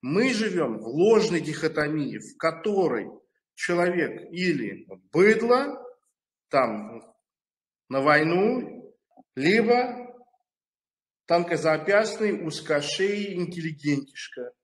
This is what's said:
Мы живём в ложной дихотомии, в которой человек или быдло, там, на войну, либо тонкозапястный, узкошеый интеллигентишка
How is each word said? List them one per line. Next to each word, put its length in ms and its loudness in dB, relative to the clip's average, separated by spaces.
Мы 320 0
живём 460 -2
в 80 -12
ложной 540 4
дихотомии, 760 -4
в 200 -16
которой 720 0
человек 800 -2
или 560 -4
быдло, 760 2
там, 640 -2
на 120 -2
войну, 800 2
либо 800 2
тонкозапястный, 1200 0
узкошеый 880 -2
интеллигентишка 1160 -6